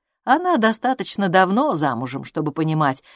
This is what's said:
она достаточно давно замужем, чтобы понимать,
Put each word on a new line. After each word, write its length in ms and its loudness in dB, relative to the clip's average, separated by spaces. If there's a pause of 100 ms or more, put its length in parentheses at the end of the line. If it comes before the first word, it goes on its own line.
(240)
она 340 2
достаточно 720 0
давно 460 2
замужем, 480 -4
чтобы 280 -6
понимать, 520 0 (120)